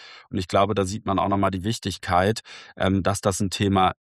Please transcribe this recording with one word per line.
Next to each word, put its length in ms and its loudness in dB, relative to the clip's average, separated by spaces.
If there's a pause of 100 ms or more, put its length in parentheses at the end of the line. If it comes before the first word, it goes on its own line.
(320)
Und 60 -6
ich 120 -6
glaube, 260 2
da 80 2
sieht 220 -6
man 120 0
auch 120 0
noch 80 0
mal 120 2
die 140 -6
Wichtigkeit, 800 0 (340)
ähm, 280 2
dass 180 0
das 180 0
ein 100 0
Thema 540 2